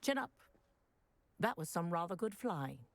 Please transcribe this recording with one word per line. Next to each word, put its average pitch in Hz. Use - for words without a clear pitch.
Chin 269
up. -
That -
was 160
some 170
rather 175
good 214
flying. 139